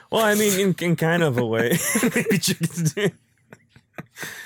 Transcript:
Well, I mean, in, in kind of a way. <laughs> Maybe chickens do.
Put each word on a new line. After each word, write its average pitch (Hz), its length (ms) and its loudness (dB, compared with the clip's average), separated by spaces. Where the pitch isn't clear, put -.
Well, 226 140 2
I 208 100 4
mean, 208 240 2
in, 196 220 2
in 170 160 2
kind 165 260 2
of 135 140 2
a 123 80 0
way. 113 320 0
<laughs> - 140 0
Maybe 214 220 0
chickens 170 560 -2
do. 202 160 0